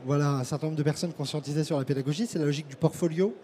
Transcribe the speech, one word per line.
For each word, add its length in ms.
voilà, 240
un 140
certain 240
nombre 100
de 60
personnes 280
conscientisées 520
sur 140
la 60
pédagogie, 420
c'est 120
la 60
logique 240
du 80
portfolio, 680